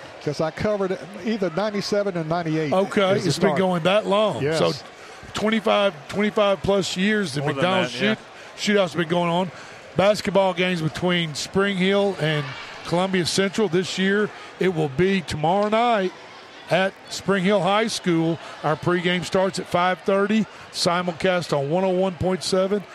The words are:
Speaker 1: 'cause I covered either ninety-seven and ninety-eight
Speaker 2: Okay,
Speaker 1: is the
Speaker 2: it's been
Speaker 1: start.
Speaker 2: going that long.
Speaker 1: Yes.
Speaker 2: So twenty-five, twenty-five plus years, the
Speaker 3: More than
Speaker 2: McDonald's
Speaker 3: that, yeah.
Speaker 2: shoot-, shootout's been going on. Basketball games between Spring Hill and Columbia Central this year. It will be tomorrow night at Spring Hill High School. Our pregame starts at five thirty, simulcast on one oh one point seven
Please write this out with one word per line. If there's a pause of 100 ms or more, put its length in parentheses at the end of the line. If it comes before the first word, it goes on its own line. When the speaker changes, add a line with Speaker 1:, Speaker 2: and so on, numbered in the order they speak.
(220)
Speaker 1:
'cause
I
covered (260)
either
ninety-seven
and
ninety-eight
Speaker 2:
Okay,
Speaker 1:
is
the
Speaker 2:
it's
been
Speaker 1:
start.
Speaker 2:
going
that
long.
Speaker 1:
Yes.
Speaker 2:
So (600)
twenty-five,
twenty-five
plus
years,
the
Speaker 3:
More
than
Speaker 2:
McDonald's
Speaker 3:
that,
yeah. (400)
Speaker 2:
shoot-,
shootout's
been
going
on. (440)
Basketball
games
between
Spring
Hill
and (420)
Columbia
Central
this
year. (280)
It
will
be
tomorrow
night (580)
at (140)
Spring
Hill
High
School. (240)
Our
pregame
starts
at
five
thirty, (240)
simulcast
on
one
oh
one
point
seven (100)